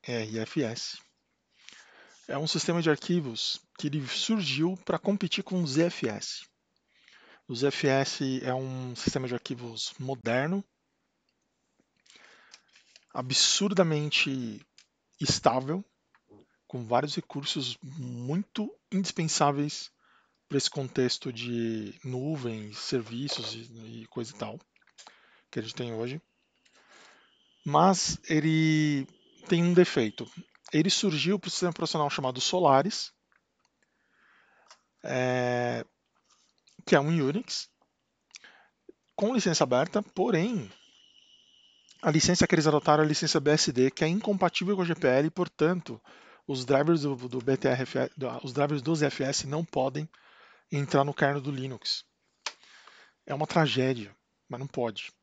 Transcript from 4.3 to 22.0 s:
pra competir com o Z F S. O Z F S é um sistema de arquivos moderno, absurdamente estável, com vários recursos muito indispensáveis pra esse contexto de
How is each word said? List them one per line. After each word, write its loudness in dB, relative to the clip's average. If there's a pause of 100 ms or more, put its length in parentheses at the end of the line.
pra -2
competir -2
com -2
o 0
Z 2
F -4
S. -8 (1000)
O -8
Z 2
F 2
S 0
é -2
um -6
sistema -4
de -4
arquivos -8
moderno, -2 (2500)
absurdamente 0 (560)
estável, 2 (840)
com -8
vários 0
recursos -6
muito -4 (200)
indispensáveis 0 (580)
pra 0
esse 0
contexto -2
de -4 (120)